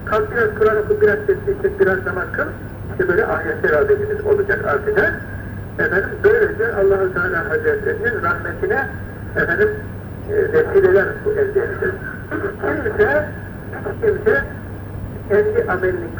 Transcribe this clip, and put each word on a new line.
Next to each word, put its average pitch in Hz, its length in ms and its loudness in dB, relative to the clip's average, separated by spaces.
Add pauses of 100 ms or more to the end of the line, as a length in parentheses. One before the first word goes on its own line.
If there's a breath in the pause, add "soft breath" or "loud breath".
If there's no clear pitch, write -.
Kalk 427 260 0
biraz 330 180 2 (100)
Kur'an 214 180 4
oku, 427 240 2
biraz 208 160 6 (100)
tesbih 190 340 0
çek, 190 180 -2
biraz 381 260 2
namaz 185 260 -2
kıl. - 140 -2 (460)
İşte - 160 -2
böyle - 180 4
ahirette 156 460 0
rağbetimiz - 540 2
olacak, - 400 0
artacak. - 480 0 (640)
Efendim, 175 300 0 (140)
böylece 226 500 4
Allah-u 196 400 2
Teala 185 360 -2
Hazretlerinin - 760 0
rahmetine, 226 640 -2 (480)
efendim, - 340 2 (600)
e, - 60 -2 (180)
vesileler 185 520 6 (200)
bu 208 60 2
elde - 100 2
edilir. - 520 0 (380)
Hiç 403 300 -4
kimse, 427 640 2 (460)
hiç 415 300 -6
kimse 427 400 4 (880)
kendi 208 420 2
amelinin 180 480 -2